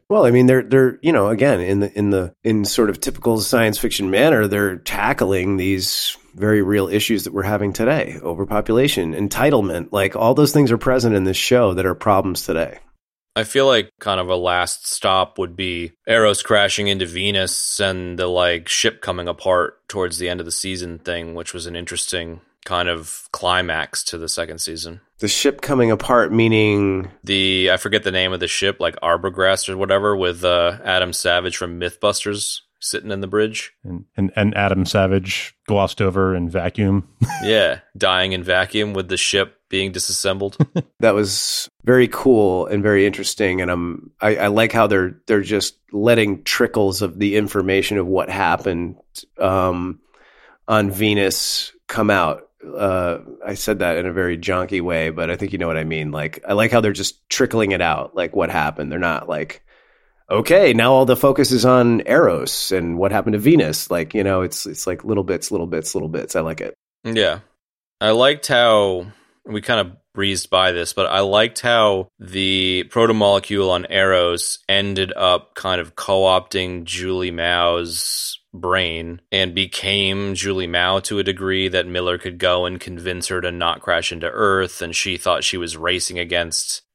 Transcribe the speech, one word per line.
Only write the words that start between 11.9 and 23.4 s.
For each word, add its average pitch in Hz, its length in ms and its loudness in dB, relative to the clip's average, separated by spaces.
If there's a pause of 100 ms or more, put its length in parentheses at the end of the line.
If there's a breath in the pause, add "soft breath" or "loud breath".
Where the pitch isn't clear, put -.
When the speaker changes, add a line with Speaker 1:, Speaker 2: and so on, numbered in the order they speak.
Speaker 1:
problems 98 480 0
today. 82 360 -4 (580)
Speaker 2:
I 110 80 -2
feel 135 220 2
like 117 240 2 (100)
kind 95 200 -2
of 90 100 -4
a 92 60 2
last 90 540 -2
stop 95 480 0
would 87 160 -6
be 87 380 -6 (140)
Eros 110 360 2
crashing 101 460 2
into 95 160 -2
Venus 95 760 -4
and 92 400 -4
the, 90 80 0
like, 87 420 0
ship - 340 -2
coming 87 260 -6
apart 87 580 -2
towards 90 300 -4
the 87 140 -4
end 90 100 -6
of 82 60 -10
the 85 40 -12
season 90 480 -8
thing, 85 360 -8
which 85 180 -12
was 85 140 -12
an 85 100 -12
interesting 85 640 -8 (260)
kind 87 240 -4
of 82 420 -10
climax 90 720 -4